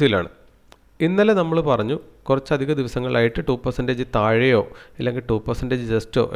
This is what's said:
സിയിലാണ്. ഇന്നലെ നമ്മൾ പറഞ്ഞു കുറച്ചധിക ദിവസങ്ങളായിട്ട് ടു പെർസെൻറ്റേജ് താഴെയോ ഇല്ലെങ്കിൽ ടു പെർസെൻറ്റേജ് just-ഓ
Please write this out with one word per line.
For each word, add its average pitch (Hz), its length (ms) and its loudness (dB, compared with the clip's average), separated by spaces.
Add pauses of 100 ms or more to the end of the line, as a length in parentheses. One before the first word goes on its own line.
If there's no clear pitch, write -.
സിയിലാണ്. 104 280 2 (760)
ഇന്നലെ 202 340 4
നമ്മൾ 165 180 0 (140)
പറഞ്ഞു 113 240 0 (320)
കുറച്ചധിക 135 500 0
ദിവസങ്ങളായിട്ട് 123 720 -2
ടു 127 60 0 (100)
പെർസെൻറ്റേജ് 127 420 -4 (100)
താഴെയോ 113 460 4 (380)
ഇല്ലെങ്കിൽ 123 300 -4
ടു 113 60 2 (120)
പെർസെൻറ്റേജ് 123 440 -4
just-ഓ 113 320 0 (120)